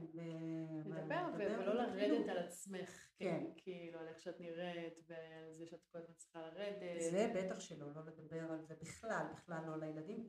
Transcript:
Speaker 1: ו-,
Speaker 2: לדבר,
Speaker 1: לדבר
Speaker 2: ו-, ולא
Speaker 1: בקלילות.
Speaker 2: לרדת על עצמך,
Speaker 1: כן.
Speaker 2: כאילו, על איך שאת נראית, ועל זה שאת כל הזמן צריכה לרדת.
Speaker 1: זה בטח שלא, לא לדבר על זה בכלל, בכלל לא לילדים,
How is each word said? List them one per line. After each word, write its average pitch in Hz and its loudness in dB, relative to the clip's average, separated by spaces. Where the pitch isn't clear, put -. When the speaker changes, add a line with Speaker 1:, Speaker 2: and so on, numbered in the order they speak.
Speaker 1:
ו-, 165 -4
Speaker 2:
לדבר, 160 0
Speaker 1:
לדבר 311 2
Speaker 2:
ו-, - -2
ולא 208 6
Speaker 1:
בקלילות. 208 6
Speaker 2:
לרדת 202 4
על 185 2
עצמך, - -4
Speaker 1:
כן. 165 4
Speaker 2:
כאילו, 170 -6
על 160 -4
איך 160 -10
שאת 175 -6
נראית, 170 -2
ועל 160 -8
זה 160 -8
שאת 170 -12
כל 170 -6
הזמן 165 -8
צריכה - -12
לרדת. 175 -2
Speaker 1:
זה 208 6
בטח 185 2
שלא, 147 -6
לא 156 -6
לדבר 160 -6
על 156 -2
זה 160 -10
בכלל, 175 0
בכלל 160 -4
לא 156 0
לילדים, 156 -2